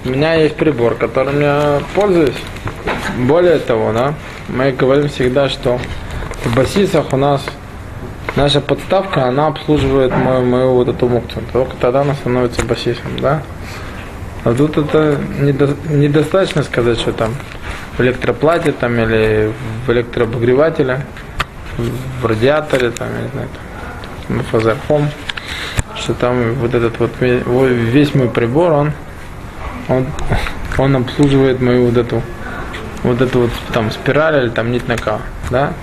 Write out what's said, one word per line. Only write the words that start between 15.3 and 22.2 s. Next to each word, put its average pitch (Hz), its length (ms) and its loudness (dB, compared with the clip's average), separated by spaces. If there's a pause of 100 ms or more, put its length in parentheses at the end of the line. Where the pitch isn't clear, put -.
недо-, 143 360 2 (140)
недостаточно 147 760 2
сказать, 120 360 0
что - 120 -2
там 113 220 -2 (640)
в - 40 0
электроплате 139 720 2
там, 120 280 0
или 110 520 2 (340)
в 127 60 0
электрообогревателе, 127 1120 2 (1160)